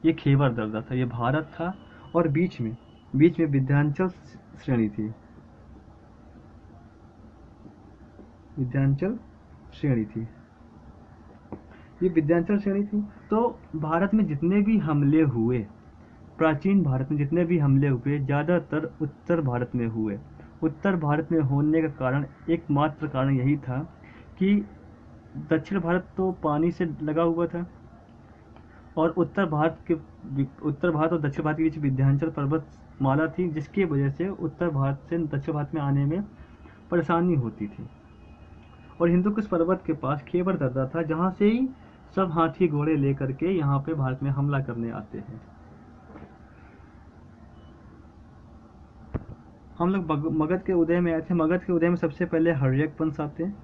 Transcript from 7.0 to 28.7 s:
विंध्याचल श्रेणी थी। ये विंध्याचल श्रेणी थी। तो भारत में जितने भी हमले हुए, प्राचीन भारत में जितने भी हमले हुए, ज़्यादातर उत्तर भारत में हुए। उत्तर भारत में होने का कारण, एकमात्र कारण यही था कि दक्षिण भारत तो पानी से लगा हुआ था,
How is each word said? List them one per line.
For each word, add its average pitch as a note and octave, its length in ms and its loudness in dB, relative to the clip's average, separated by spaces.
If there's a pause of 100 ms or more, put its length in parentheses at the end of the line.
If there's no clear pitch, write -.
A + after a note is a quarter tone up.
विंध्याचल C#3 600 0 (560)
श्रेणी B2 300 0
थी। A2+ 240 -8 (1700)
ये F#3 60 2
विंध्याचल E3+ 500 2
श्रेणी G3+ 260 0
थी। G#3 180 -2 (280)
तो A#3 280 0 (180)
भारत E3 380 0
में G#3+ 120 4
जितने D#3+ 360 2
भी G#3+ 160 4
हमले D3 440 4
हुए, A#2+ 360 2 (800)
प्राचीन E3 440 2
भारत C3+ 280 0
में D3+ 80 0
जितने D3+ 260 2
भी E3+ 140 2
हमले C#3+ 300 4
हुए, C#3 300 0
ज़्यादातर D3+ 720 -2 (120)
उत्तर E3 380 -2
भारत A#2+ 340 -2
में A#2+ 120 0
हुए। G#2+ 320 -4 (440)
उत्तर E3+ 340 0
भारत D3+ 360 0
में D#3+ 80 4
होने D3+ 420 2
का D#3+ 60 0
कारण, C#3 380 -2 (220)
एकमात्र D3+ 600 0
कारण C3+ 220 0
यही C3+ 260 2
था C3 220 -6 (600)
कि G3+ 280 2 (680)
दक्षिण D#3+ 440 -2
भारत F3 360 0
तो F#3 160 0
पानी D#3+ 380 0
से F3+ 140 -2 (180)
लगा D3+ 200 0
हुआ E3+ 240 0
था, F3 200 -6 (1300)